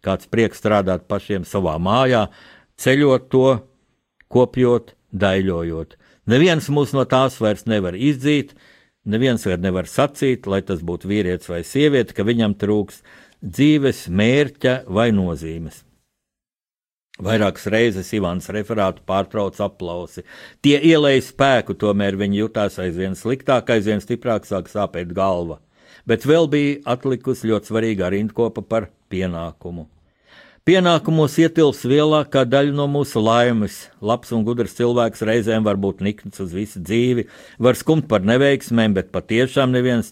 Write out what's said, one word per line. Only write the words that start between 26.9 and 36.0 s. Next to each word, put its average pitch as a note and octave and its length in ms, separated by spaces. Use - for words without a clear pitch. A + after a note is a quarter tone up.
atlikusi B2+ 560
ļoti G#2 180
svarīga G#2+ 400
rindkopa G#2+ 560
par A2 240
pienākumu. E2+ 720
Pienākumos D#3+ 760
ietilps D#3+ 420
lielākā C#3+ 640
daļa C#3 240
no C#3+ 160
mūsu C#3+ 320
laimes. A2+ 540
Labs A2+ 320
un A2+ 140
gudrs A#2+ 320
cilvēks A#2+ 500
reizēm A2 380
var G2+ 100
būt G2 240